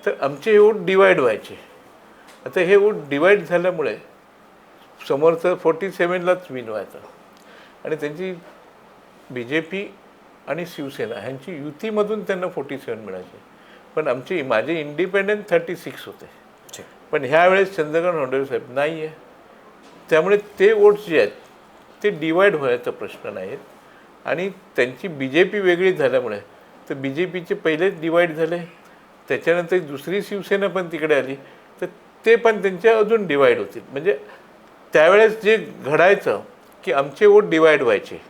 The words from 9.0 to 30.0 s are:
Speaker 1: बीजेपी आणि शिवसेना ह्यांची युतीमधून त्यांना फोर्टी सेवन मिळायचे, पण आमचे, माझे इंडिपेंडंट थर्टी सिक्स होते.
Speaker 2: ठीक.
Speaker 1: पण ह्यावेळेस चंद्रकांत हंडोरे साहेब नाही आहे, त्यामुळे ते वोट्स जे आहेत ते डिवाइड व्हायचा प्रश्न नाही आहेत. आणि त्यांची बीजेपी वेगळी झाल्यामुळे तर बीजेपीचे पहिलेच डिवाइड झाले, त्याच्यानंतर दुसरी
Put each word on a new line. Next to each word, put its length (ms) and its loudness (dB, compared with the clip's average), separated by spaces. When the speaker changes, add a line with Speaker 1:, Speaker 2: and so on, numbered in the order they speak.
Speaker 1:
बीजेपी 580 -6
आणि 180 -8
शिवसेना 500 -10
ह्यांची 400 -12
युतीमधून 680 -6
त्यांना 240 -4
फोर्टी 300 -10
सेवन 220 -10
मिळायचे, 380 -14
पण 120 -2
आमचे, 340 -4
माझे 380 -2
इंडिपेंडंट 680 -4
थर्टी 260 -2
सिक्स 300 -16
होते. 240 -20
Speaker 2:
ठीक. 160 -20
Speaker 1:
पण 140 -2
ह्यावेळेस 500 4
चंद्रकांत 400 -2
हंडोरे 300 -2
साहेब 240 -8
नाही 320 -4
आहे, 140 -12
त्यामुळे 280 4
ते 140 6
वोट्स 340 4
जे 100 0
आहेत 140 2
ते 80 0
डिवाइड 460 2
व्हायचा 360 -2
प्रश्न 420 -12
नाही 140 -10
आहेत. 120 -12
आणि 240 -4
त्यांची 340 -4
बीजेपी 500 -2
वेगळी 340 2
झाल्यामुळे 460 -2
तर 40 -6
बीजेपीचे 600 -6
पहिलेच 460 -2
डिवाइड 340 0
झाले, 240 -4
त्याच्यानंतर 500 0
दुसरी 420 -6